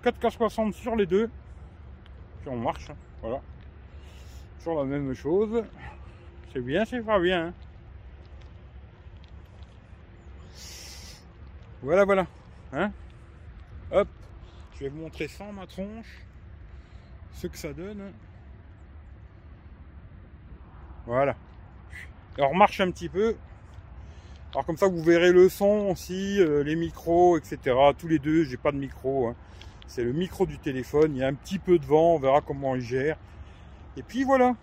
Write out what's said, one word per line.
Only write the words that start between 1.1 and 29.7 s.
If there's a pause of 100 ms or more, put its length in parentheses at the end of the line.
Puis
on
marche,
hein. (240)
Voilà. (1160)
Toujours
la
même
chose. (880)
C'est
bien,
c'est
pas
bien,
hein. (4000)
Voilà,
voilà. (460)
Hein ? (1000)
Hop. (680)
Je
vais
vous
montrer
sans
ma
tronche (1080)
ce
que
ça
donne. (3000)
Voilà. (1000)
Et
on
remarche
un
petit
peu. (1160)
Alors
comme
ça,
vous
verrez
le
son
aussi,
euh,
les
micros,
et
cetera.
Tous
les
deux,
j'ai
pas
de
micro,
hein. (540)